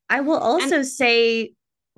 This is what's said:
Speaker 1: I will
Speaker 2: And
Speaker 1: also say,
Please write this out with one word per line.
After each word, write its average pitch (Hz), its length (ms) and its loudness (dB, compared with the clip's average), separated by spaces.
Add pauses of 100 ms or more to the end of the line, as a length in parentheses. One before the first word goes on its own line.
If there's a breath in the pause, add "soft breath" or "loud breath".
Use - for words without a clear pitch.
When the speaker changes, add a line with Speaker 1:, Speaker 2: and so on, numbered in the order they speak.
Speaker 1:
I 240 120 -2
will 285 160 0
Speaker 2:
And - 60 -4
Speaker 1:
also 277 400 0
say, 233 720 0 (440)